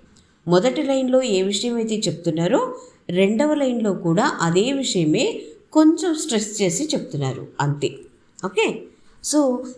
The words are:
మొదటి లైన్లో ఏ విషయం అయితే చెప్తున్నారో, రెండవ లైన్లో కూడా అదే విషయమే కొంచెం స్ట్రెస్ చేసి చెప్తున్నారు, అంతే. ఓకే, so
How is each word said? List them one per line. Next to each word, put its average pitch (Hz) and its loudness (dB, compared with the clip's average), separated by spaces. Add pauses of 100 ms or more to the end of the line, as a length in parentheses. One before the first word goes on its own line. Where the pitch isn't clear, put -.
(480)
మొదటి 240 2
లైన్లో 262 2
ఏ 196 2
విషయం 220 -2
అయితే 220 -2
చెప్తున్నారో, 180 0 (360)
రెండవ 220 2
లైన్లో 233 0
కూడా 180 2
అదే 185 2
విషయమే 233 0 (320)
కొంచెం 320 4
స్ట్రెస్ 220 -4
చేసి 190 0
చెప్తున్నారు, 147 -4 (140)
అంతే. 143 -2 (540)
ఓకే, 339 -2 (520)
so 269 2 (220)